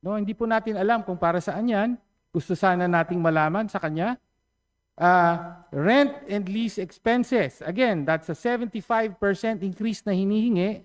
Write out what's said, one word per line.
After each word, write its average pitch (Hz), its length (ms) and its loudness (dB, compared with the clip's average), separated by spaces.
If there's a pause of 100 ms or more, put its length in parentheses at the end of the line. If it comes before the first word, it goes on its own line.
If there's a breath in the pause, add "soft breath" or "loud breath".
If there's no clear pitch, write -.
No, 202 160 -4
hindi 202 160 -4
po 226 140 -4
natin 220 260 0
alam 208 320 0
kung 180 80 -4
para 170 240 2
saan 202 320 -2
yan. 214 200 0 (440)
Gusto 165 240 -2
sana 180 320 2
nating 170 320 0
malaman 165 480 2
sa 202 80 -6
kanya. 170 400 -4 (800)
Ah, 170 720 2
rent 233 400 2 (160)
and 196 240 -4
lease 208 320 -4
expenses. 226 800 0
Again, 190 400 0
that's 156 240 -2
a 165 80 -4
seventy-five 226 880 -4
percent 202 400 0
increase 202 400 -4
na 208 80 -4
hinihingi. 202 760 0